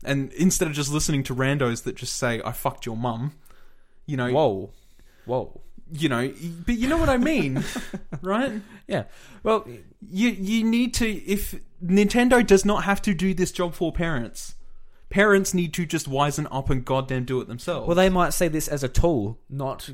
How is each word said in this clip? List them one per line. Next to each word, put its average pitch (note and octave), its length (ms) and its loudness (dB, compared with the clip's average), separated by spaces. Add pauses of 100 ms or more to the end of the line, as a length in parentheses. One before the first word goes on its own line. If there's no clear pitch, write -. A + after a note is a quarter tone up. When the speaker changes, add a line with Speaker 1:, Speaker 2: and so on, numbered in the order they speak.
Speaker 1:
And C#3 300 -2
instead F3 340 2
of D3 60 -6
just D3 180 -2
listening D3+ 320 0
to C3+ 100 -6
randos C3+ 500 0
that - 120 -6
just - 200 -8
say, A#2 280 -2
"I A#2 80 -6
fucked - 320 -6
your A2+ 120 -6
mum," A#2+ 360 -4 (720)
you D3 140 -6
know. B2 120 0
Speaker 2:
Whoa. A2 400 2 (540)
Whoa. A#2+ 360 -4 (300)
Speaker 1:
You D3+ 200 0
know, A#2 80 0
y-, B2+ 160 -4 (320)
but A#3+ 100 0
you A#3+ 120 0
know E4 100 2
what D#4+ 100 4
I C4+ 80 4
mean, A#3+ 480 2 (280)
Speaker 2:
<laughs> - 300 -10
Speaker 1:
right? G#3+ 380 -2 (260)
Speaker 2:
Yeah. D3 180 -4 (380)
Well, A3 240 2 (400)
Speaker 1:
You, G#3 220 0
you A3 360 0
need A#3+ 300 2
to, A#3 140 2
if G3 460 -2 (280)
Nintendo A3 640 6
does G3 200 8
not F3+ 180 2
have G3 180 2
to G#3 120 2
do F#3 200 0
this F3 180 0
job F3 220 -2
for E3 180 -2
parents, D#3+ 640 -4 (560)
parents G3 420 4
need F3 220 0
to F3 100 -2
just D#3 240 -4
wisen C#3+ 420 0
up C3+ 200 -2
and C3 120 2
goddamn C3 440 -2
do B2+ 160 -2
it - 40 -12
themselves. A#2+ 400 -6
Speaker 2:
Well, E3+ 80 2
they F#3 140 6
might F3+ 240 4
see F3+ 160 2
this D3+ 200 -2
as C#3+ 140 -4
a C3 60 0
tool, A#2 500 2 (120)
not C3+ 440 -8